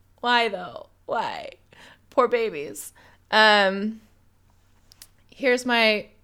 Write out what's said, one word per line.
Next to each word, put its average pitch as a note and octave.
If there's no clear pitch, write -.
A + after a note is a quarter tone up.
"Why A#3+
though? F3+
Why? A#2+
Poor B3
babies." G#3
Um, G#3
here's B3+
my, A3